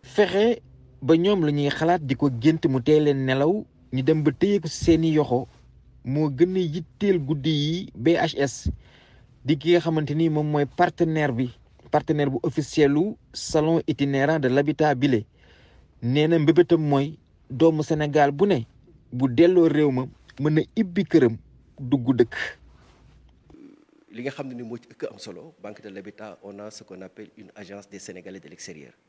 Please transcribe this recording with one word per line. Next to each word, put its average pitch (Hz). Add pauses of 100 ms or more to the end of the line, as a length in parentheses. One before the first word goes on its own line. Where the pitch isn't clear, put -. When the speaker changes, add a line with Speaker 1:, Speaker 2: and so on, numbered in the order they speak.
Speaker 1:
Fexe 208 (400)
ba 151
ñoom 185
la 147
ñuy 143
xalaat 170
di 135
ko 143 (100)
gént 160
mu 131
tee 151
leen 139
nelaw, 143 (300)
ñu 131
dem 156
ba 147
téye 196
ko 160
seeni 160
yoxo, 135 (580)
moo 147
gën 175
a 190
yitteel 175
guddi 143
yi 156
B 160
H 160
S - (760)
di 147
ki 160
nga 175
xamante 156
ni 160
moom 151
mooy 147
partenaire 156
bi, 120 (400)
partenaire 147
bu 135
officiel 147
lu 185 (180)
salon 156
itinérant 143
de 131
l'habitat 143
bile. 123 (760)
Nee 139
na 165
mbébétam 165
mooy 143 (320)
doomu 156
Sénégal 147
bu 147
ne 165 (520)
bu 127
delloo 165
réew 147
ma 127 (340)
mën 151
a - (140)
ibbi 190
këram 127 (420)
dugg 127
dëkk. 117 (1800)
Speaker 2:
Li 113
nga 135
xam 135
ne 127
ni 120
moo 117
ci -
ëkk -
am -
solo, 104
Banque 104
de 107
l'Habitat, 101
on 101
a 107
ce -
qu'on 92
appelle 95
une 98
agence 101
des 98
Sénégalais 92
de -
l'extérieur. 78 (160)